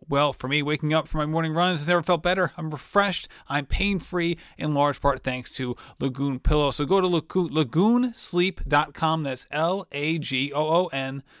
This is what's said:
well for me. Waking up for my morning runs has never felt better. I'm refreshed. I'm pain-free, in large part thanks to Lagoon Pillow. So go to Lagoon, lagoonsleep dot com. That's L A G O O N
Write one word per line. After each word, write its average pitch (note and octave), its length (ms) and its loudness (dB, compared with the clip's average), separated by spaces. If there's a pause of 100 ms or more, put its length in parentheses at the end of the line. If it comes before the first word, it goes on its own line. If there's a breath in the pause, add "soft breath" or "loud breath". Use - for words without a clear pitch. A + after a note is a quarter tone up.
well D3 240 2
for - 140 -8
me. C#3+ 160 0
Waking D3+ 320 0
up D3+ 140 0
for D#3+ 100 -2
my D3+ 80 0
morning D#3+ 260 -2
runs F3 280 0
has D3 80 -6
never F3 160 2
felt E3+ 180 2
better. F3+ 340 0
I'm D#3+ 140 -6
refreshed. F#3+ 560 -2 (220 loud breath)
I'm C#3+ 180 -2
pain-free, F3 720 0 (180 loud breath)
in D3+ 180 -2
large C#3+ 260 2
part C#3 240 0
thanks B2+ 320 -6
to B2 180 -4 (240 loud breath)
Lagoon C3+ 400 -2
Pillow. D3 320 4
So D3 140 -2
go F#3 160 2
to F3+ 80 2
Lagoon, F3 400 0
lagoonsleep F#3 1200 0
dot D#3 260 2
com. D#3+ 300 0
That's C3 260 -6
L E3+ 400 -2
A D3+ 280 -2
G C#3 340 -2
O D#3 320 2
O - 80 -4
N C3+ 320 -6 (160 soft breath)